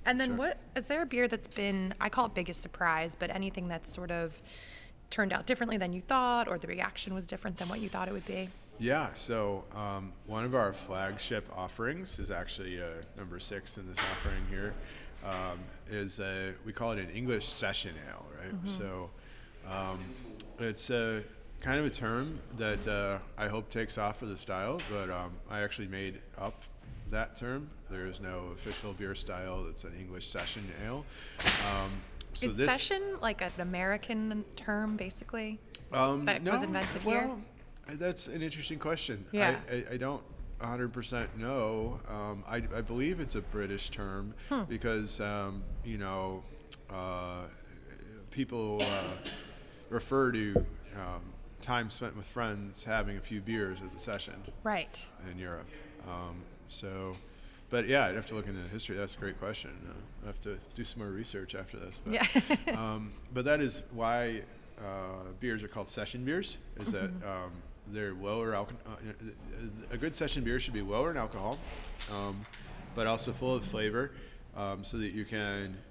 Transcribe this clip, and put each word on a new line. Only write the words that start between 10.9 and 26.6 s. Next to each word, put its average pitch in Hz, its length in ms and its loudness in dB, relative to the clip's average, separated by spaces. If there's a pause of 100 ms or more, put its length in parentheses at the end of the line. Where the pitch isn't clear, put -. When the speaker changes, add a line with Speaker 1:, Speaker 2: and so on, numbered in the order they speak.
Speaker 2:
offerings 123 600 -2
is 101 120 -2
actually, 90 520 -4
uh, 85 40 -2 (300)
number 87 240 -8
six - 380 -6
in 92 100 -8
this 90 100 -2
offering 95 520 2
here, 101 240 2 (500)
um, 92 340 0 (320)
is 101 300 -2
a, 95 340 -2 (100)
we 110 80 -6
call 117 200 2
it 104 60 0
an 90 120 -2
English 113 360 2
session 98 480 0 (140)
ale, 50 180 -10 (140)
right? 95 140 -4
Speaker 1:
Mm-hmm. 180 240 -2
Speaker 2:
So, 92 320 -4 (560)
um, 95 320 -2 (600)
it's 113 320 0
a 113 320 2 (380)
kind 135 200 2
of 151 60 4
a - 40 4
term 127 480 0 (180)
that, 107 300 2
uh, 101 320 2 (180)
I 107 120 0
hope 107 220 0
takes 113 280 0
off 107 220 2
for 117 60 -4
the 98 100 -2
style, 104 440 0 (120)
but, 98 180 0
um, 90 220 0 (180)
I 104 120 0
actually 104 260 -2
made 95 320 -4 (160)
up 101 260 -4 (480)